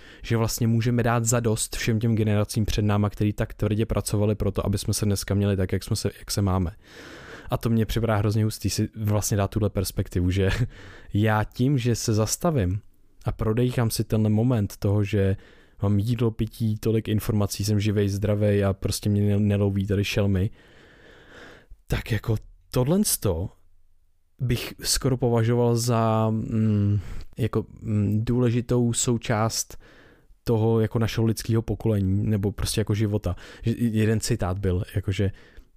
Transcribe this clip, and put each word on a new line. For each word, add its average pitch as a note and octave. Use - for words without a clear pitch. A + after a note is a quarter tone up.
Že A#2
vlastně A2+
můžeme A#2
dát A#2
zadost A#2
všem A2
těm A#2
generacím G#2
před -
náma, G#2
který G#2+
tak -
tvrdě G#2+
pracovali G#2+
pro G2+
to, -
aby G2+
jsme -
se -
dneska G2
měli G2+
tak, F#2
jak F#2+
jsme G#2+
se, -
jak -
se G#2
máme. F#2
A A#2+
to -
mě A2+
připadá A2
hrozně G#2+
hustý A2
si G#2+
vlastně G#2+
dát G2
tuhle G#2
perspektivu, F#2
že F#2+
<laughs> -
já G#2+
tím, C3
že A#2
se -
zastavím G#2+
a -
prodejchám A#2
si -
tenhle A2
moment G#2+
toho, G#2
že G2
mám G2+
jídlo, A#2
pití, G#2+
tolik A2
informací, G#2
jsem G#2
živej, G2+
zdravej G#2
a G2
prostě -
mě G#2
ne-, G2+
neloví G2+
tady G2+
šelmy, G2+
tak -
jako A2
tohle D#3
sto F#2
bych B2
skoro -
považoval A#2+
za, A2+
mm, G#2
jako, A2+
mm, G#2+
důležitou A#2+
součást A2+
toho A2+
jako A2
našeho A2
lidského A2+
pokolení, G#2
nebo G#2
prostě -
jako G#2+
života. G#2
Že A2
jeden A2
citát G2
byl, F#2
jakože, F#2+